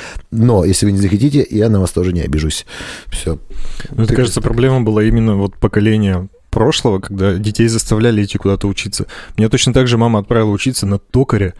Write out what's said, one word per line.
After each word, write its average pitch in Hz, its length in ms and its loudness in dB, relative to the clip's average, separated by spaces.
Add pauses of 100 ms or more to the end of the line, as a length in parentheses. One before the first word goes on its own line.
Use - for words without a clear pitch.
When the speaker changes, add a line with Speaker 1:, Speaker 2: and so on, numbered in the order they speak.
(320)
Speaker 1:
Но 113 320 4
если 95 220 2
вы 101 80 2
не 98 60 0
захотите, 107 500 2
я 107 200 2
на 104 100 2
вас 92 120 0
тоже 90 220 -2
не 85 80 -2
обижусь". 76 440 -4 (420)
Всё. - 320 -6 (520)
Speaker 2:
Мне 113 160 -2
Speaker 1:
Так - 80 2
Speaker 2:
кажется, 123 240 0
Speaker 1:
это 110 80 0
Speaker 2:
проблема 127 340 2
была 107 220 2
именно 113 320 2
вот 98 220 -2
поколения 104 720 0 (200)
прошлого, 110 500 0
когда 95 360 -2
детей 107 320 0
заставляли 113 560 0
идти 101 140 -4
куда-то 98 300 0
учиться. - 400 -6 (300)
Меня 107 120 2
точно - 240 2
так 127 140 4
же 120 100 2
мама 117 220 2
отправила 110 300 0
учиться 104 360 -2
на 101 120 0
токаря. 104 640 0